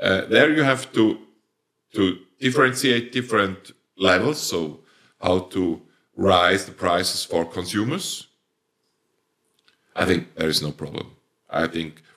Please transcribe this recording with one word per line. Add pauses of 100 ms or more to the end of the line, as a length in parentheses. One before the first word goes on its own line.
Uh,
there
you
have
to, (760)
to (200)
differentiate
different (260)
levels.
So (400)
how
to (340)
rise
the
prices
for
consumers, (1700)
I
think
there
is
no
problem. (320)
I
think (140)